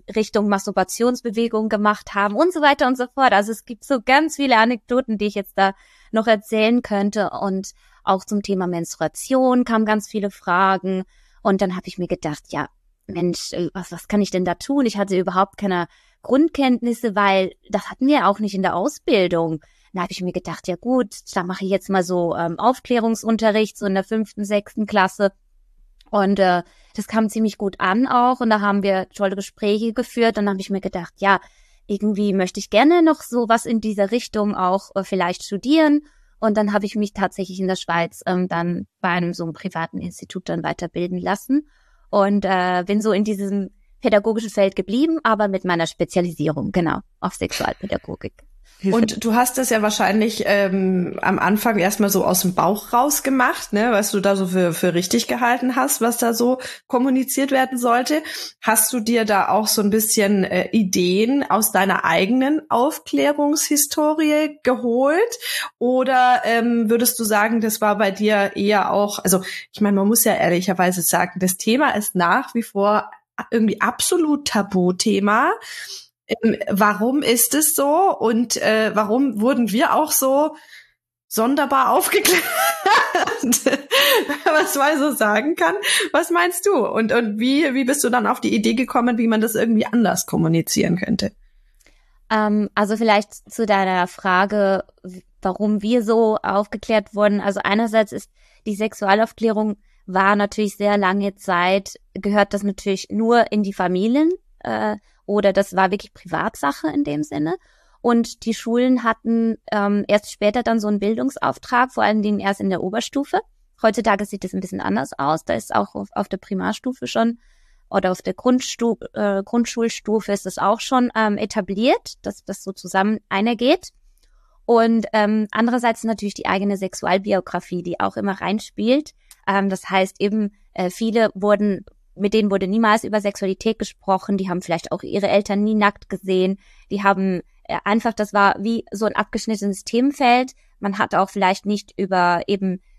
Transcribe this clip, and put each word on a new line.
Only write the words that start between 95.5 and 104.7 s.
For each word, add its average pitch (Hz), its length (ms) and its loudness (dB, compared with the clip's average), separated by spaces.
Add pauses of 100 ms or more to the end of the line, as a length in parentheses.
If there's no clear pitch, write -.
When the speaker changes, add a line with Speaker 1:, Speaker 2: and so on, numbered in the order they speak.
Speaker 1:
wir 226 220 2
so 220 340 4
aufgeklärt 208 800 -2
wurden. 208 260 2
Also 196 220 -2
einerseits 214 480 2
ist - 180 -10 (360)
die 214 100 -4
Sexualaufklärung 214 1040 0 (280)
war 190 300 2
natürlich 208 400 -2
sehr 202 220 2
lange 196 380 0
Zeit, 185 600 0 (180)
gehört 202 400 0
das 202 100 -4
natürlich 196 460 -4
nur 226 420 2
in 208 120 0
die 196 100 -4
Familien, 220 580 0 (280)
äh, 214 360 -4 (300)